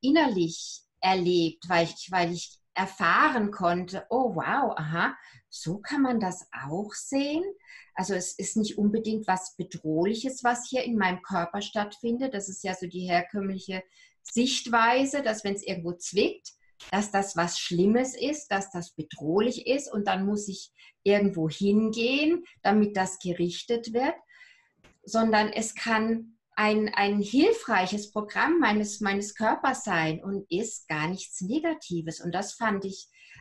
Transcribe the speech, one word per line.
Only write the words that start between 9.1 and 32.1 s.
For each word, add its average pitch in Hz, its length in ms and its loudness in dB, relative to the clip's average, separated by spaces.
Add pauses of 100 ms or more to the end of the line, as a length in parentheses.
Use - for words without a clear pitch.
was 185 280 -2
Bedrohliches, 185 840 -2
was 240 260 0
hier 254 140 -2
in 240 140 -2
meinem 185 260 0
Körper 190 400 -4
stattfindet. 233 720 -4
Das 196 140 -6
ist 190 160 -12
ja 185 100 -4
so 180 120 -8
die 180 220 -8
herkömmliche 190 760 -2 (380)
Sichtweise, 254 1000 2
dass 214 220 -2
wenn's 196 180 -4
irgendwo 175 300 -6
zwickt, - 580 -2 (400)
dass 208 220 0
das 196 240 0
was 170 220 0
Schlimmes 220 580 2
ist, 302 320 -4
dass 196 240 -2
das 170 180 -8
bedrohlich 170 800 -2
ist 277 240 -2
und 202 160 -2
dann 190 180 0
muss 208 220 -2
ich - 240 -12 (320)
irgendwo 196 440 4
hingehen, 226 960 2 (180)
damit 208 340 4
das 185 240 -2
gerichtet 180 720 -2
wird, 269 220 0 (920)
sondern 214 460 4
es - 260 -6
kann 226 600 0 (200)
ein, 214 380 2
ein 202 260 2
hilfreiches 208 920 2
Programm 214 480 0
meines, 214 420 2
meines 202 340 0
Körpers 254 500 0
sein 160 380 0
und 196 280 -6
ist 208 380 -4
gar 156 200 -2
nichts - 320 -8
Negatives. 190 800 -4